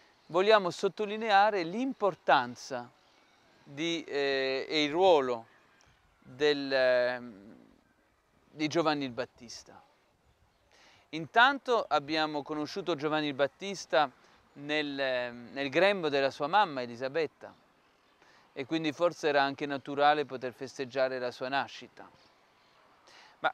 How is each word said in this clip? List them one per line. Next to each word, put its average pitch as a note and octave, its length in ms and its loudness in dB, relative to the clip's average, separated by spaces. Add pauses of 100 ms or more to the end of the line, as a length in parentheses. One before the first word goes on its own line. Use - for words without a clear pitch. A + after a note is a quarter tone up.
(260)
vogliamo F#3+ 460 4
sottolineare G#3 880 0
l'importanza D#3+ 1300 -2 (720)
di, D#3 400 -6
eh, C3+ 640 -2
e D3+ 160 0
il C#3+ 80 0
ruolo C#3+ 560 4 (720)
del, C#3 520 0
ehm, B2 840 0 (920)
di D3+ 180 -6
Giovanni D3+ 380 0
il B2+ 60 -8
Battista. A#2 680 -14 (1300)
Intanto A#3 800 2
abbiamo D3+ 540 0
conosciuto D#3 540 -4
Giovanni D3+ 320 0
il C#3+ 60 -4
Battista D3+ 760 -2 (440)
nel, D3 460 -4
ehm, B2 520 -4
nel C#3 180 -4
grembo F3 400 2
della C#3 220 2
sua C#3+ 160 -6
mamma E3 340 2
Elisabetta, B2 720 -6 (1000)
e C3+ 120 -8
quindi D#3+ 260 0
forse E3 380 0
era C#3+ 120 4
anche C#3 240 -2
naturale C#3+ 600 0
poter B2+ 280 -8
festeggiare C3 680 -4
la B2 120 -4
sua B2+ 160 -8
nascita. B2 600 -8 (1300)
Ma D3+ 140 -2